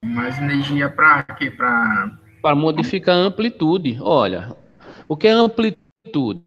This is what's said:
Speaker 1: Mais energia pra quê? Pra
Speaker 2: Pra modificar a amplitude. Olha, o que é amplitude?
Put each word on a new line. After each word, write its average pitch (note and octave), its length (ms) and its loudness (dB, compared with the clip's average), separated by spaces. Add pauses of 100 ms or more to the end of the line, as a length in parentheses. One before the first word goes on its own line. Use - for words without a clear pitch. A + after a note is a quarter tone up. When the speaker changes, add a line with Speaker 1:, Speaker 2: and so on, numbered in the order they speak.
Speaker 1:
Mais A#2+ 320 -4
energia C#3+ 540 -2
pra D3+ 320 4
quê? - 280 -6
Pra A2+ 680 -2 (240)
Speaker 2:
Pra D3+ 120 2
modificar D#3+ 640 0
a F3+ 40 4
amplitude. F#3 800 0
Olha, A#2 560 0 (520)
o D3+ 80 -4
que D#3 100 2
é A3 60 6
amplitude? A3 1160 -2